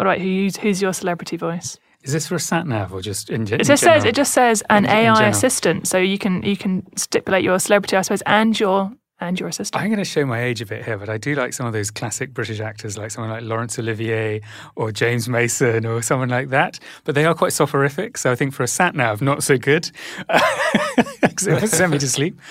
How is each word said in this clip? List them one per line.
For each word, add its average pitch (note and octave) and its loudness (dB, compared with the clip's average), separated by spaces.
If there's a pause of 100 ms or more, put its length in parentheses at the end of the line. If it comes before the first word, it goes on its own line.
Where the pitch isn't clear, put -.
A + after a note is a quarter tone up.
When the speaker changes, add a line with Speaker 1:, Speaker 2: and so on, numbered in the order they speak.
Speaker 1:
all G3 2
right, F#3+ 2
who's, F#3+ 0
who's G3+ 0
your F#3 2
celebrity F3 -4
voice? E3+ -6 (260)
Speaker 2:
Is C3+ -2
this D#3 -2
for F3+ -2
a D#3 -2
sat E3+ -2
nav G#2 -2
or F#2+ -8
just G2 -8
in A2+ -4
gen-, A2 0
Speaker 1:
It A3 0
just C#4 4
Speaker 2:
in F4 6
Speaker 1:
says, E4 8
Speaker 2:
general? A3 4
Speaker 1:
it A#3+ 0
just C#4 2
says A#3 4
an G#3 6
Speaker 2:
In, - 2
in G#3 4
Speaker 1:
A A3+ 6
I A3+ 6
Speaker 2:
general. G#3+ 6
Speaker 1:
assistant, G3 2
so F#3 2
you F#3+ 2
can, F#3+ 0
you G3+ 0
can F#3+ -2 (120)
stipulate - 0
your F#3 2
celebrity, G3+ 2
I F#3+ 2
suppose, F#3+ -2
and A3 4
your, G3 2 (280)
and F3+ -4
your E3+ -6
assistant. - -4
Speaker 2:
I'm G3 0
gonna G3+ 0
show D3 0
my A#2+ -2
age B2 -2
a A2+ -8
bit A2 -10
here, A2+ -4
but G2+ -8
I G#2+ -4
do C#3+ -4
like B2+ -2
some B2+ -6
of A2+ -4
those G#2+ -4
classic B2 -8
British A2 -6
actors, G#2+ -10
like G#2 -8
someone A2+ -8
like A2+ -8
Laurence A2+ -6
Olivier A2 -2 (340)
or A2 -4
James A#2 0
Mason A#2 0
or A2+ -2
someone B2+ 0
like B2+ -2
that. C#3+ 0 (240)
But D3+ -2
they D3+ 4
are E3 4
quite E3 0
soporific, C#3+ 0
so B2+ 0
I B2 2
think C#3 -2
for C3+ -4
a A#2+ 0
sat - 0
nav, A2+ 0
not C#3+ 0
so C#3 4
good. C#3+ 0 (380)
<laughs> - -
'Cause - 0
it G3 2
might G#3+ 2
send E3+ 2
me C#3+ 2
to C#3 -2
sleep. C#3 -2 (120)